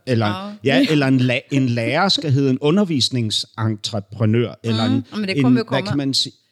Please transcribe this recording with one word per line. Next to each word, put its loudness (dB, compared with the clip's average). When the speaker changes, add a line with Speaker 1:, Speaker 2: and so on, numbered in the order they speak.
Speaker 1:
Eller, 2
Speaker 2:
Ja. 2
Speaker 1:
ja, 4
eller 2
en 4
la-, 0
en 2
lærer 0
skal 0
hedde 2
en 0
undervisningsentreprenør. -2
Eller -2
Speaker 2:
Mm. 2
Speaker 1:
en, -2
Speaker 2:
Ja, -8
men -4
det -2
kommer 4
Speaker 1:
en, 6
Speaker 2:
ju 0
komma. -2
Speaker 1:
hvad -6
kan -2
man -2
sige? -2